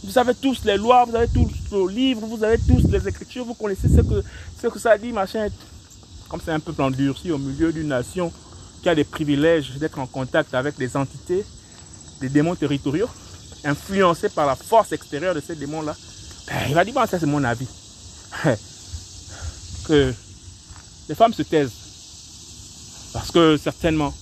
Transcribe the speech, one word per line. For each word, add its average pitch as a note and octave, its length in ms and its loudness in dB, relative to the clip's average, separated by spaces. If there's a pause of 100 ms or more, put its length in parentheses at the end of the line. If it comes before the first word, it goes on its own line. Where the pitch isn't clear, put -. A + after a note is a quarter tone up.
Vous G3 140 0
avez B3 160 4
tous C4 300 -2
les G#3 120 2
lois, A#3+ 280 6
vous A#3 120 -2
avez A#3 120 2
tous A#3+ 220 4 (220)
les F#3+ 220 0
livres, B3 320 0
vous A3 180 -4
avez A3+ 140 4
tous - 300 6
les G3 200 0
écritures, - 360 -8
vous A#3 100 -8
connaissez G3+ 340 -2
ce - 120 8
que, - 220 0 (380)
ce A#3+ 80 -4
que A3 100 -4
ça G#3+ 180 4
dit, A#3 160 -6
machin. G#3+ 360 -2 (800)
Comme E3 160 -6
c'est E3 80 -4
un D#3 80 0
peuple D#3 220 -4
endurci C3+ 480 0
au D3+ 80 0
milieu C#3 340 0
d'une D#3 160 -6
nation D3 440 -2 (500)
qui F3+ 60 2
a E3+ 60 4
des D3 100 4
privilèges D3 760 2
d'être D#3 200 -4
en C3 80 -6
contact C3+ 480 -2
avec C#3 220 -2
des B2 200 -4
entités, D3+ 480 -4 (760)
des B2+ 80 -6
démons D3 260 2
territoriaux, D3 540 -2 (560)
influencés F3+ 640 2
par D#3 180 0
la C3+ 80 2
force - 380 2
extérieure D#3 420 -4
de D3 60 -2
ces E3 160 -10
démons-là, D3+ 400 -6 (500)
ben, - 80 -8 (140)
il C3+ 60 0
va E3+ 100 6
dire, A#3+ 100 -4
bon, B3+ 120 4
ça F#3 120 -2
c'est D#3+ 80 0
mon C#3+ 180 2
avis. A#2+ 240 -2 (760)
<laughs> - 20 4 (1400)
Que C#3 260 4 (960)
les D3+ 60 -6
femmes A3+ 180 6
se D#3 100 -4
taisent. D3 280 2 (1400)
Parce - 180 -8
que D#3+ 260 6
certainement D3+ 640 -2